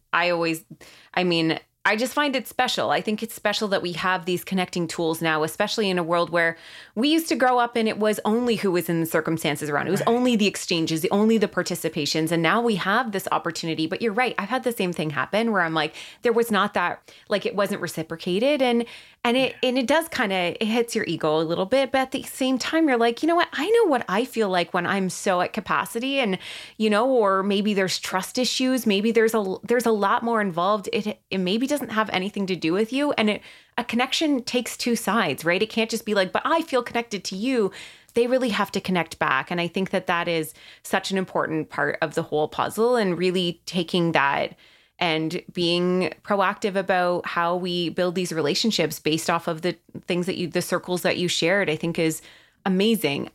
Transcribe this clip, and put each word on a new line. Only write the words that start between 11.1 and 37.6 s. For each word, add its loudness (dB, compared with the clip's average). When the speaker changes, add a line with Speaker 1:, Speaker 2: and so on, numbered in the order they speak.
Speaker 1:
only 4
the 2
participations. -2
And 2
now 4
we 2
have 0
this -4
opportunity. -2
But -6
you're 0
right. -2
I've -2
had -2
the 0
same -2
thing -4
happen 0
where 2
I'm 0
like, 0
there 2
was 2
not 2
that, -4
like, 0
it -4
wasn't 0
reciprocated. -2
And, 2
and 2
it, 0
Speaker 2:
Yeah. 2
Speaker 1:
and 0
it 0
does 2
kinda, 0
it 0
hits 0
your -2
ego 0
a 2
little -2
bit. 2
But 2
at -4
the -4
same -2
time, 2
you're 4
like, 2
"You 2
know 4
what? 2
I -2
know 6
what 2
I 0
feel -2
like 0
when 0
I'm 0
so 0
at -2
capacity -2
and, 0
you 2
know, 4
or 4
maybe 2
there's 2
trust -4
issues. 0
Maybe 2
there's 4
a, 0
there's 2
a 4
lot 2
more 2
involved. 0
It, -4
it -4
maybe 0
doesn't -2
have 0
anything -2
to -2
do 0
with 0
you." 0
And 2
it, -4
a 0
connection 0
takes -4
two 0
sides, 0
right? 2
It 0
can't -2
just -6
be -2
like, 2
"But 0
I 2
feel 0
connected -6
to -8
you." 0